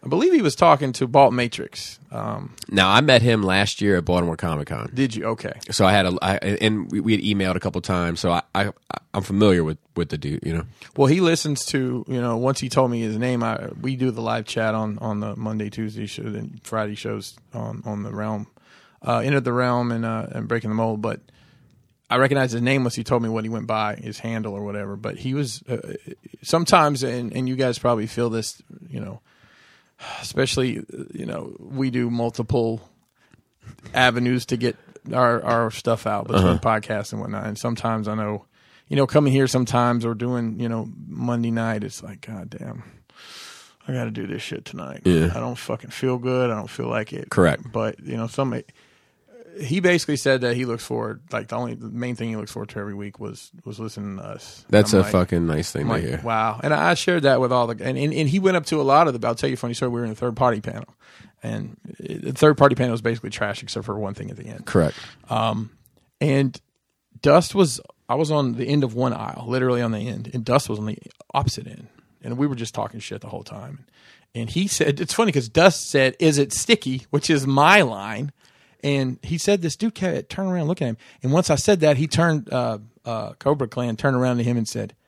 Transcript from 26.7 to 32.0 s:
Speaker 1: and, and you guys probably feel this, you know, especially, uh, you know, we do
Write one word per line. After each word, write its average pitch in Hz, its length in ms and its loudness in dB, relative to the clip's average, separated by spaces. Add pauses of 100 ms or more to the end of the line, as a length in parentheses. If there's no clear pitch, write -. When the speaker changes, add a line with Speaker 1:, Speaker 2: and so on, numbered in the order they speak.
Speaker 1:
and, 123 320 -4
and 127 140 -4
you 131 80 -4
guys 127 240 0
probably 117 260 0
feel 120 240 -2
this, 113 320 -6 (260)
you 135 120 -10
know, - 220 -12 (1000)
especially, 131 580 -2
uh, - 320 -12
you - 140 -8
know, - 340 -8
we 131 300 -4
do 120 220 -2